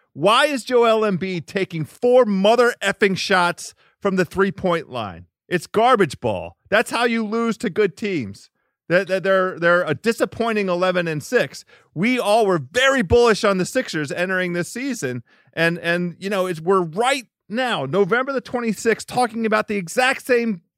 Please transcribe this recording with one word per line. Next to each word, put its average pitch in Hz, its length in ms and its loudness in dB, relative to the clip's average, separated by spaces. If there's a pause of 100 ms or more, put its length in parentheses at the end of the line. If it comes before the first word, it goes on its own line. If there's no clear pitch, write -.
(120)
Why 214 320 4
is 285 200 0
Joel 226 460 2
Embiid 185 360 -4
taking 175 400 -6
four 247 400 4
mother 214 560 4
effing 196 340 2
shots 175 560 0 (300)
from 190 140 0
the 185 100 2
three-point 185 640 -2
line? 98 340 -10 (240)
It's 175 180 -4
garbage 214 540 2
ball. 90 380 -6 (100)
That's 220 220 0
how 240 140 -2
you 226 200 0
lose 226 340 -2
to 226 120 -6
good 202 260 -2
teams. 147 540 -8 (380)
They're, 180 180 2
they're, 185 140 -2
they're, 185 380 0
they're 175 260 2
a 151 100 -2
disappointing 220 760 -2
eleven 180 400 0
and 156 140 -4
six. 190 420 -2 (300)
We 233 240 0
all 214 260 2
were 190 140 2
very 254 420 -2
bullish 233 420 4
on 196 140 2
the 180 80 0
Sixers 165 480 -4
entering 185 400 -2
this 175 180 -4
season, 226 520 -6 (320)
and, 170 240 0
and, 175 400 -2
you 190 100 -8
know, 196 160 -2
it's, 180 160 -4
we're 185 220 2
right 233 420 -2 (240)
now, 214 380 -4
November 202 460 0
the 262 80 -2
twenty-sixth, 226 640 -4
talking 226 400 -2
about 214 220 0
the 208 80 -2
exact 247 500 0
same 233 360 0 (160)